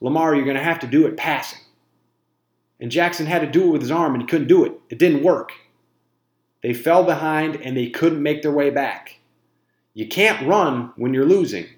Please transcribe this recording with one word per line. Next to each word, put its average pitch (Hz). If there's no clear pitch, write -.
Lamar, 156
you're 139
gonna 135
have 165
to 139
do 143
it -
passing." -
And 120
Jackson 170
had 165
to 143
do 175
it -
with 151
his 123
arm, 156
and 120
he 120
couldn't 151
do 175
it. -
It 117
didn't 151
work. 170
They 120
fell 170
behind, 156
and 127
they 120
couldn't 160
make 151
their 151
way 143
back. 131
You 110
can't 202
run 139
when 127
you're 131
losing. 151